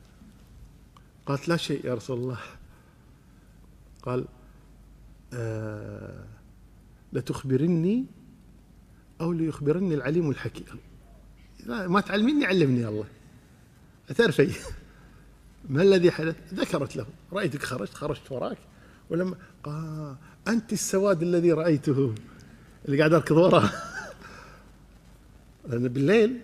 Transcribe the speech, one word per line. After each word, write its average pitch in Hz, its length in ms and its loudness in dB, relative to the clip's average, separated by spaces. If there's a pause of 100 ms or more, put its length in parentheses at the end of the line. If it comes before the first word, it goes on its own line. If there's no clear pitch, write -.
(1300)
قالت: 139 220 -4
"لا 170 100 2
شيء - 280 -6
يا 123 80 -4
رسول 120 240 -6
الله." 123 220 -6 (1600)
قال: 127 240 -4 (1080)
"آه، 107 920 -10 (880)
لتخبرني 160 920 0 (1160)
أو 170 100 -2
ليخبرني 160 640 0
العليم 147 340 0
الحكيم." - 500 -8 (840)
"لا، 220 220 -6
ما 190 140 4
تعلميني، 233 440 2
علمني 135 420 2
الله، 107 180 -6 (1120)
تعرفي 160 360 4 (580)
<laughs> - 600 -20
ما 139 120 0
الذي 185 300 8
حدث؟" 160 240 -4 (180)
ذكرت 170 420 -4
له: 127 100 -8 (280)
"رأيتك 170 300 -4
خرجت، 131 300 -8
خرجت - 380 -8
وراك، 135 260 -6 (520)
ولما"، 180 280 -2 (260)
قال: 156 520 -10 (320)
"أنت 220 260 -2
السواد 190 480 0
الذي 175 300 4
رأيته، 143 640 2 (720)
اللي 139 120 0
قاعد 156 160 6
أركض 156 240 4
وراه." 170 320 8
<laughs> - 2000 -16
لأن 123 180 -2
بالليل. 208 560 2